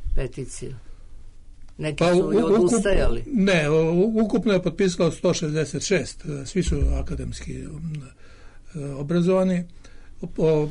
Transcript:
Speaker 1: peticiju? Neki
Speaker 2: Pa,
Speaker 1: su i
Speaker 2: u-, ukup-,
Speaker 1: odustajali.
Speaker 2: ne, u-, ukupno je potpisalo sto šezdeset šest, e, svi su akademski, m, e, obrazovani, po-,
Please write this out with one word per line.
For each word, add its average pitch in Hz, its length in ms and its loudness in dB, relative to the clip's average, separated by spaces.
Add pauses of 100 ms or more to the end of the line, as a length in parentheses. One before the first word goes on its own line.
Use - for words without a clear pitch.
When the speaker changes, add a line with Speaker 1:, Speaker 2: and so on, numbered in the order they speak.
(140)
Speaker 1:
peticiju? 127 600 -2 (1040)
Neki 151 200 -4
Speaker 2:
Pa, 170 140 4
Speaker 1:
su 175 40 4
i 185 40 6
Speaker 2:
u-, - 80 2
ukup-, 208 260 4
Speaker 1:
odustajali. 180 800 4
Speaker 2:
ne, 185 380 4
u-, 175 520 4
ukupno 208 300 2
je 180 100 4
potpisalo 180 480 0
sto 175 240 0
šezdeset 151 480 -4
šest, - 420 -2
e, 139 220 -8
svi 180 160 0
su - 140 0 (180)
akademski, 131 600 -6
m, 151 480 -10 (720)
e, 139 200 -8
obrazovani, 175 720 2 (560)
po-, 160 500 0